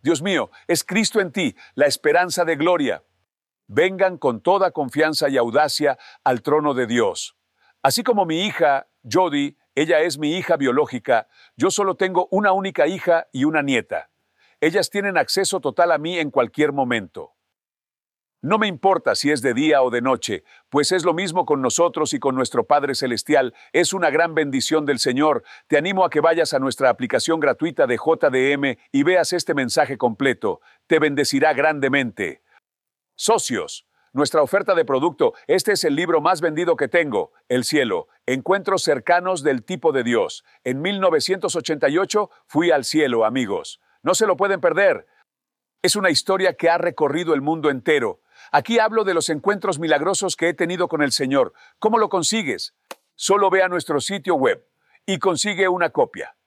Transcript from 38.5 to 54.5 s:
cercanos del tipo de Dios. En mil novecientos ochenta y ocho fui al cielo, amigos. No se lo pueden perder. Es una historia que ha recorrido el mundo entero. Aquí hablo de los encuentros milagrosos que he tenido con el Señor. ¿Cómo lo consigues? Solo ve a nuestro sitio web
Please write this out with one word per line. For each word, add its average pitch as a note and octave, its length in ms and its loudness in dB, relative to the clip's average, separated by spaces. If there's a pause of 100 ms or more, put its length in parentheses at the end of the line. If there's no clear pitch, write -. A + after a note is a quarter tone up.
cercanos F3 600 0
del C3+ 220 0
tipo E3+ 260 -2
de C3 140 0
Dios. A2 400 -2 (200)
En C3 180 -4
mil G3 180 -4
novecientos F3+ 560 0
ochenta D#3 320 -2
y C#3+ 80 0
ocho G3 340 -2 (160)
fui E3+ 240 0
al C#3+ 140 2
cielo, B2+ 400 0
amigos. G#2+ 560 -4 (220)
No F3 120 0
se G#3+ 120 2
lo F#3+ 100 2
pueden G3 240 0
perder. E3+ 460 0 (760)
Es F#3 140 0
una F#3+ 140 2
historia F#3 480 0
que E3+ 100 2
ha E3 80 4
recorrido E3 560 0
el C#3+ 80 2
mundo D3+ 300 0
entero. B2+ 500 0 (320)
Aquí A3+ 260 2
hablo A3 240 2
de F#3+ 120 0
los E3 160 0
encuentros F#3 480 -2
milagrosos E3 580 0
que B3 140 0
he - 40 -6
tenido F3 340 -2
con D#3+ 120 -4
el C#3+ 100 2
Señor. C3+ 440 0 (240)
¿Cómo G#3+ 180 0
lo A3 140 0
consigues? F3 640 -4 (400)
Solo G3+ 340 2
ve F#3 140 4
a F#3 60 2
nuestro E3 320 -2
sitio F#3 340 -2
web C3 300 0 (420)